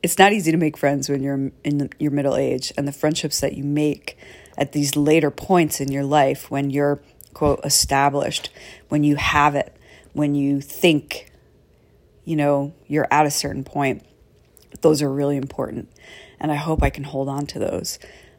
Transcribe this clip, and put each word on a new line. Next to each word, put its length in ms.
it's 120
not 140
easy 200
to 40
make 200
friends 320
when 120
you're 300
in 340
your 140
middle 240
age, 400
and 100
the 60
friendships 480
that 140
you 100
make 520
at 140
these 240
later 380
points 480
in 100
your 140
life, 440
when 220
you're, 320
quote, 300
established, 880
when 140
you 140
have 400
it, 200
when 240
you 240
think, 720
you 120
know, 360
you're 240
at 160
a 60
certain 320
point, 420
those 220
are 100
really 240
important. 540
And 140
I 40
hope 280
I 60
can 120
hold 260
on 180
to 120
those. 400